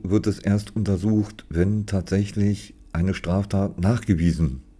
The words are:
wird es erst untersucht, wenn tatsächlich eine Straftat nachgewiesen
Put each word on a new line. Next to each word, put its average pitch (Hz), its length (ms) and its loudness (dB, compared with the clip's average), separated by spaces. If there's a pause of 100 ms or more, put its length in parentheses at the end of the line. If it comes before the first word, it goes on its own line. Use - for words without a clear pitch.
wird 98 240 0
es 101 120 -2
erst 101 380 -2
untersucht, 104 720 0
wenn 101 380 0
tatsächlich 101 880 -2 (180)
eine 90 220 0
Straftat 98 680 -2
nachgewiesen 85 800 2 (200)